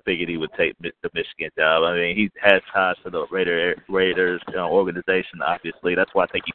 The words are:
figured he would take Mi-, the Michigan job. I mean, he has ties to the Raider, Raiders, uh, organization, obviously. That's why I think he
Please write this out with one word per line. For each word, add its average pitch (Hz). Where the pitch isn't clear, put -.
figured 85
he 85
would 78
take 85
Mi-, 85
the 85
Michigan 80
job. 80
I 87
mean, 87
he 104
has 98
ties 92
to 95
the 82
Raider, 87
Raiders, 92
uh, 92
organization, 90
obviously. 85
That's 92
why 92
I 87
think -
he -